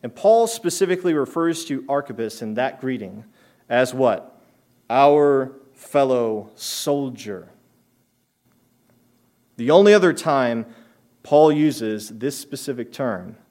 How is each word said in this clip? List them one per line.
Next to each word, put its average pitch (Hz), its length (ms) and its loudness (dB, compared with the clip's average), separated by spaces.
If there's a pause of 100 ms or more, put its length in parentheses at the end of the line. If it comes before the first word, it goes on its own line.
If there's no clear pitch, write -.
And 120 140 -14
Paul 226 320 4
specifically 180 640 -2
refers 165 520 -4
to 135 220 -8
Archippus 123 540 -6
in 107 140 -8
that 131 260 -4
greeting 110 440 -10 (440)
as 127 240 0
what? 123 480 -2 (480)
Our 139 640 4 (220)
fellow 120 800 -2
soldier. 123 960 -8 (2000)
The 120 140 0
only 202 220 8
other 185 200 6
time 123 520 -2 (580)
Paul 151 280 4
uses 117 580 -2
this 120 280 -8
specific 123 540 -12
term 110 460 -8 (140)